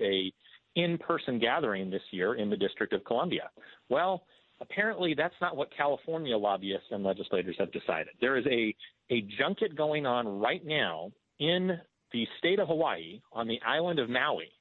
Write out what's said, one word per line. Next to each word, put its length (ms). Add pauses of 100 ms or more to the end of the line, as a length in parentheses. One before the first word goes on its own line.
a 320 (420)
in-person 640
gathering 520
this 100 (120)
year 240
in 120
the 80
District 380
of 100
Columbia. 460 (400)
Well, 340 (380)
apparently 500
that's 260
not 160
what 220
California 580
lobbyists 560
and 140
legislators 540
have 140
decided. 500
There 160
is 80
a, 280 (360)
a 100 (180)
junket 380
going 300
on 200
right 380
now 480 (280)
in 380 (340)
the 140 (120)
state 200
of 100
Hawaii 520 (140)
on 120
the 200
island 320
of 100
Maui. 420 (100)